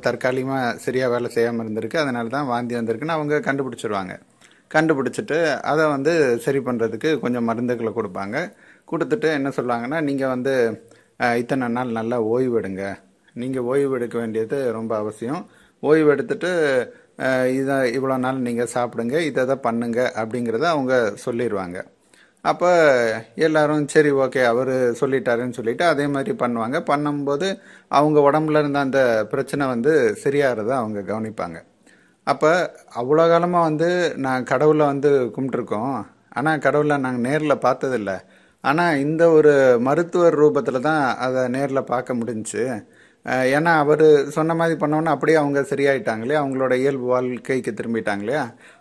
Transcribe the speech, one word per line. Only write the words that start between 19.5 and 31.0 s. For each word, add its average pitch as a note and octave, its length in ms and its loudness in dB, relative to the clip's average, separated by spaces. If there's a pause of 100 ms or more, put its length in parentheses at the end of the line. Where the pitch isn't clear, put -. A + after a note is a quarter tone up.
பண்ணுங்க" A#2+ 580 -2
அப்படிங்கிறத A2+ 480 -4
அவங்க C3 500 0 (120)
சொல்லிடுவாங்க. G#2 600 -4 (560)
அப்ப D#3+ 520 4 (420)
எல்லாரும் D3+ 540 2
சரி, D3+ 220 4
ஓகே, C3+ 340 2
அவரு B2 560 2
சொல்லிட்டாருன்னு B2+ 520 0
சொல்லிட்டு B2 320 -4
அதே D3 220 2
மாதிரி C#3 320 -2
பண்ணுவாங்க. A#2+ 480 -2
பண்ணும்போது D3 720 -2 (300)
அவங்க D3 420 4
உடம்புல D3+ 280 2
இருந்த C#3+ 200 0
அந்த B2+ 520 2
பிரச்சனை C#3 360 -4
வந்து B2+ 580 2
சரியாகிறத C3+ 440 0
அவங்க A2 320 -4